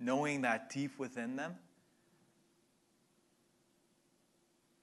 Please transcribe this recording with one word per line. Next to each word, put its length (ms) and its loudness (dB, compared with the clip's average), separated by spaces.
knowing 420 2
that 280 2
deep 280 -2
within 380 -4
them, 180 -4